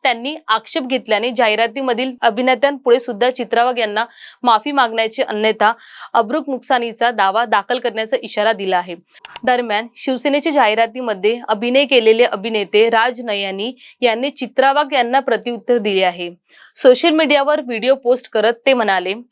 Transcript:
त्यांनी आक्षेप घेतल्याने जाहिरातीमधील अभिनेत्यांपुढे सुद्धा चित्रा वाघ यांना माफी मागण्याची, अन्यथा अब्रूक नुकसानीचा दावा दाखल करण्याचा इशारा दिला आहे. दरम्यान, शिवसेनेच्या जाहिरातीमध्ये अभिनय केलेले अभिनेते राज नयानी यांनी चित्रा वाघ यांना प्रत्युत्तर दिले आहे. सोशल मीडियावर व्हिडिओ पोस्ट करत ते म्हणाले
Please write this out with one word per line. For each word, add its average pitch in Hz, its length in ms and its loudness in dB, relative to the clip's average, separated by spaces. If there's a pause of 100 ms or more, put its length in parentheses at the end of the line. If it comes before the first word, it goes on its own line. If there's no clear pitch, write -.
त्यांनी 254 340 -4 (120)
आक्षेप 220 340 -2
घेतल्याने 240 480 -2
जाहिरातीमधील 233 880 -2
अभिनेत्यांपुढे 254 800 2
सुद्धा 240 300 -2
चित्रा 240 340 -2
वाघ 247 140 -2
यांना 214 260 -2 (380)
माफी 247 300 2
मागण्याची, 226 500 0
अन्यथा 220 500 0 (400)
अब्रूक 240 380 0
नुकसानीचा 240 600 -2
दावा 208 340 0
दाखल 226 340 -2
करण्याचा 220 440 -4
इशारा 220 300 -2
दिला 190 260 -2
आहे. 175 180 -6 (480)
दरम्यान, 240 420 0 (100)
शिवसेनेच्या 277 560 -2
जाहिरातीमध्ये 226 960 0
अभिनय 240 360 2
केलेले 226 380 4
अभिनेते 214 680 0
राज 233 300 0
नयानी 202 520 -6 (280)
यांनी 240 300 0
चित्रा 269 420 0
वाघ 285 200 0
यांना 254 280 0
प्रत्युत्तर 240 580 -2
दिले 196 260 0
आहे. 175 260 -4 (460)
सोशल 254 340 6
मीडियावर 294 500 2
व्हिडिओ 247 340 0
पोस्ट 247 360 -2
करत 220 220 2 (140)
ते 269 80 4
म्हणाले 196 400 0 (180)